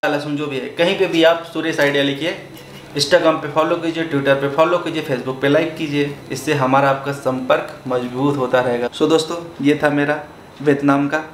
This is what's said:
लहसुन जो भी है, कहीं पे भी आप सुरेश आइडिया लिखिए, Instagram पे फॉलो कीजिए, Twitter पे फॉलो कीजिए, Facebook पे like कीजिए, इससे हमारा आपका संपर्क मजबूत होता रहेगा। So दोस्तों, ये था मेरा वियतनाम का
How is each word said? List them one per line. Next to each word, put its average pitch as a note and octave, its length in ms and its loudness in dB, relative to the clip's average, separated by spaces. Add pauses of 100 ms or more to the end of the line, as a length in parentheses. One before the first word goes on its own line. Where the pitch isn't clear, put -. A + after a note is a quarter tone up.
लहसुन D3 340 -2
जो D3+ 100 -4
भी C3+ 120 -6
है, B2 120 -8
कहीं F3 280 0
पे F#3+ 80 2
भी E3 180 2
आप E3+ 200 6
सुरेश D#3+ 360 -4
आइडिया C#3+ 220 2
लिखिए, C#3+ 340 -2 (640)
Instagram D#3+ 440 4
पे D3+ 100 -6
फॉलो D#3+ 240 2
कीजिए, E3 280 -4
Twitter C#3 300 2
पे C#3 220 0
फॉलो E3+ 220 4
कीजिए, D#3 260 -4
Facebook C3 380 -4
पे C#3 60 2
like E3 280 2
कीजिए, C#3+ 380 -2 (180)
इससे D3 240 -2
हमारा C3+ 340 2
आपका C#3 240 -2
संपर्क C3 600 -2 (140)
मजबूत B2+ 480 -2
होता B2+ 240 2
रहेगा। A#2+ 300 0
So D3+ 180 0
दोस्तों, D#3+ 340 0 (220)
ये D3 180 4
था D3 80 4
मेरा C#3+ 320 0 (380)
वियतनाम C#3+ 480 2
का D#3 260 -2